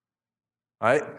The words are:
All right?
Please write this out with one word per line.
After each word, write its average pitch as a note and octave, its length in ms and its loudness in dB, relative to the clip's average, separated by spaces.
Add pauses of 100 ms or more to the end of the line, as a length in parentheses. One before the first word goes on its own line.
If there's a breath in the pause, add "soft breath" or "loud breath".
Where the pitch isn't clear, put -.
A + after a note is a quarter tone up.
(800)
All A2 100 2
right? D3 120 2 (160)